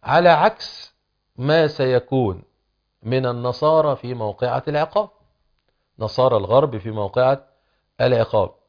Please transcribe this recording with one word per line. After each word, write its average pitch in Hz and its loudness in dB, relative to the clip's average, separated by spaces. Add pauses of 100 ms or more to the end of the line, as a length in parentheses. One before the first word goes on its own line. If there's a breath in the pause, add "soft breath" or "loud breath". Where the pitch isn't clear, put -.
على 170 2
عكس - 0 (420)
ما 151 2
سيكون 127 0 (600)
من 127 -2
النصارى 131 0
في 123 -10
موقعة 120 -4
العقاب، 160 -2 (880)
نصارى 123 0
الغرب 117 2
في 107 -10
موقعة 123 -2 (520)
العقاب. 113 0 (140)